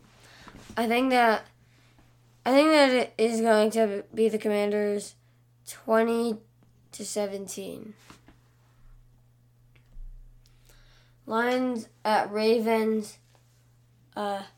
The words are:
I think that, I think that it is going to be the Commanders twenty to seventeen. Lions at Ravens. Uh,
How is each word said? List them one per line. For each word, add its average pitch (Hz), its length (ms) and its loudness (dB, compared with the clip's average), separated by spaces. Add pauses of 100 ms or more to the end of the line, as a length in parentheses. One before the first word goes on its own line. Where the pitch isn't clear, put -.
(760)
I 233 120 -2
think 254 220 0
that, 233 340 2 (1000)
I 240 80 0
think 302 180 6
that 285 200 6
it 254 280 0
is 226 220 0
going 220 320 4
to 208 400 0
be 220 160 0
the 214 100 -2
Commanders 208 760 -2 (520)
twenty 226 680 0 (560)
to 208 140 -14
seventeen. 196 880 -10 (3250)
Lions 247 640 -2 (160)
at 214 260 0
Ravens. 220 840 0 (960)
Uh, 202 280 -6 (160)